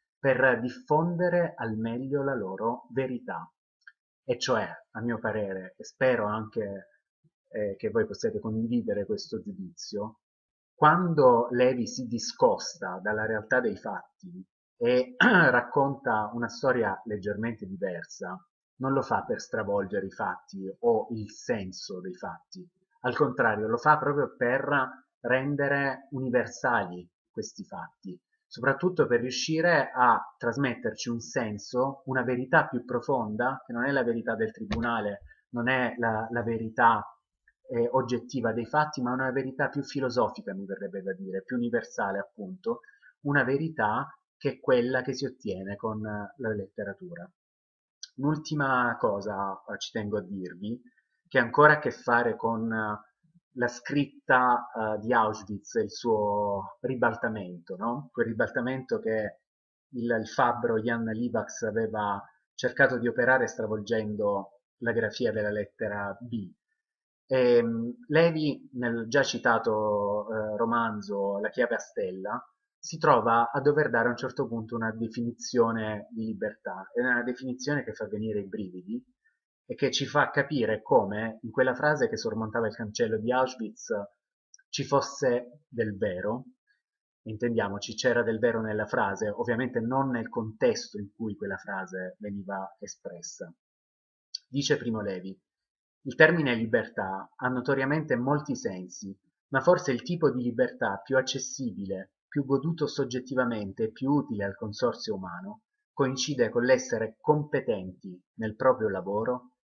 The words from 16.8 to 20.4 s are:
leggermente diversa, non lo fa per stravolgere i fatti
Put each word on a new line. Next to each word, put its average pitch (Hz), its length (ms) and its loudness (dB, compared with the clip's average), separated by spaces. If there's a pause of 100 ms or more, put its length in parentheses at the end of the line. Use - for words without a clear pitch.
leggermente 104 640 -4
diversa, 92 760 -8 (340)
non 135 160 -2
lo 135 100 2
fa 104 220 -2
per - 160 -2
stravolgere 101 640 -2
i 95 60 -10
fatti 98 580 -8 (100)